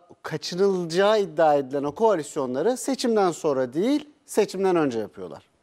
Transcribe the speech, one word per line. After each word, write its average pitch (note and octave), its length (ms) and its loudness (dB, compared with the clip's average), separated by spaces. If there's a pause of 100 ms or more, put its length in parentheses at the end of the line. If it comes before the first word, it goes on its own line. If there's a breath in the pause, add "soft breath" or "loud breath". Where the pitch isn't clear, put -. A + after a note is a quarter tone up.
(220)
kaçırılacağı F#3 1000 0
iddia D#3+ 340 4
edilen C#3 300 -2
o C#3+ 80 -4
koalisyonları D#3+ 840 0
seçimden A3+ 540 0
sonra C3 420 -2
değil, A#3 360 -2 (180)
seçimden F#3+ 500 0
önce C#3 220 0
yapıyorlar. F#2+ 500 -10 (140)